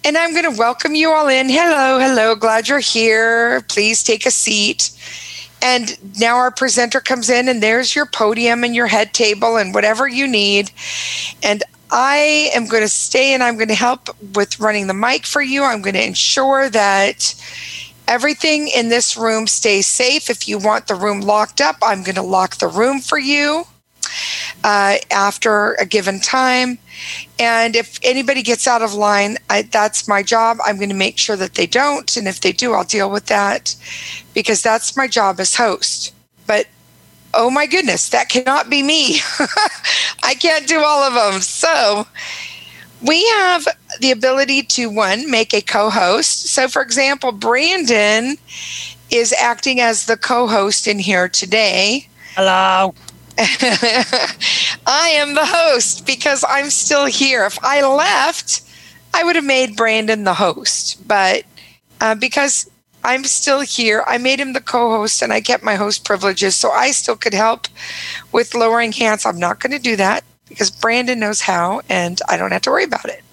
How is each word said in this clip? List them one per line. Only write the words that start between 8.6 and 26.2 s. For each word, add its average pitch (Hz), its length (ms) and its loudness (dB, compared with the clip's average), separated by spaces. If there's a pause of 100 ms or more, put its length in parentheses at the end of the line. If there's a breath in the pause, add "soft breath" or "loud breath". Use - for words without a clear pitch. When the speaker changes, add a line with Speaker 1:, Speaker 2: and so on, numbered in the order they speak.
Speaker 1:
and 240 120 -2
your 240 120 2
head 214 260 0
table 226 440 2
and 190 160 0
whatever 214 340 2
you 269 200 -2
need. 202 440 2 (720 loud breath)
And 208 200 0 (280)
I 294 640 2
am 233 100 0
gonna 214 220 0
stay 262 460 0
and 254 100 0
I'm 233 140 0
gonna 220 180 0
help 247 340 -2 (240)
with 202 260 -2
running 208 280 0
the 190 60 -2
mic 233 320 -2
for - 160 -2
you. 277 220 0
I'm 233 180 0
gonna 190 180 -2
ensure 269 680 0
that 202 680 2 (720 loud breath)
everything 294 600 0
in 233 200 0
this 240 260 0
room 220 300 -2
stays 196 420 0
safe. 262 420 0
If - 180 -6
you 208 100 -4
want 214 300 0
the 202 80 -2
room 202 260 -4
locked 208 400 0
up, 302 200 0
I'm 196 220 0
gonna 190 200 -4
lock 185 320 0
the 180 120 -2
room 240 320 0
for 294 200 -2
you, 294 460 0 (1000 loud breath)
uh, 202 340 2 (140)
after 208 640 0
a 196 100 0
given 196 340 -2
time. 254 580 0 (600 loud breath)